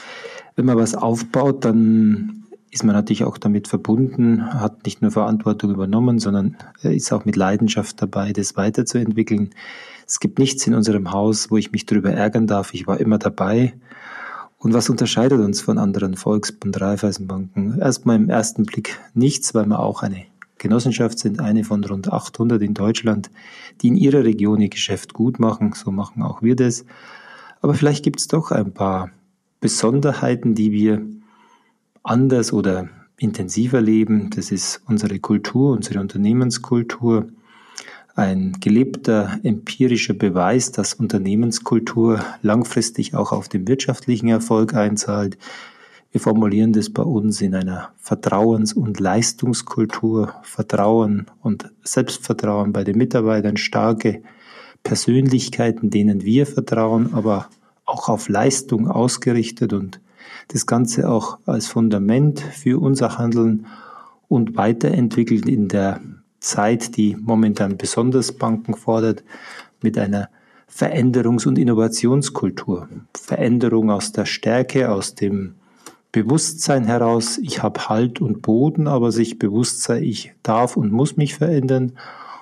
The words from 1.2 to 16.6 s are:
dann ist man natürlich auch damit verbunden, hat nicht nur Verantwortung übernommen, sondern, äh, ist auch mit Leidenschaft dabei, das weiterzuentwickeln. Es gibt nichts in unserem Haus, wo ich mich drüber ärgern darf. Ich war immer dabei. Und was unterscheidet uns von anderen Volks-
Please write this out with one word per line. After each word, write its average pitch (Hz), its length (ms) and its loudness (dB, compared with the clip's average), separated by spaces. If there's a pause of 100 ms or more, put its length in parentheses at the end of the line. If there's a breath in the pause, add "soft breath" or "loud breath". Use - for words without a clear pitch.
dann 110 800 2 (280)
ist - 120 -2
man 107 100 4
natürlich 104 300 0
auch 120 140 -4
damit 104 320 0
verbunden, 117 840 2
hat 107 320 -4
nicht - 160 -8
nur 104 100 2
Verantwortung 107 600 0
übernommen, 110 480 2
sondern, 101 380 0 (260 loud breath)
äh, - 100 2
ist - 200 -2
auch 110 100 -2
mit - 140 -2
Leidenschaft 104 640 0
dabei, 104 320 -4
das 98 240 -6
weiterzuentwickeln. 110 960 0 (540 loud breath)
Es - 140 -6
gibt - 200 0
nichts 135 280 0
in 113 60 4
unserem 104 400 0
Haus, 104 380 0
wo 110 60 4
ich 104 140 -2
mich - 140 -4
drüber 101 260 0
ärgern 110 360 0
darf. 101 260 -2
Ich - 140 -10
war 98 120 0
immer 107 200 2
dabei. 110 540 0 (840 loud breath)
Und 113 160 2
was 120 160 2
unterscheidet 123 500 2
uns 101 220 0
von 107 160 0
anderen 98 400 0
Volks- 107 440 -2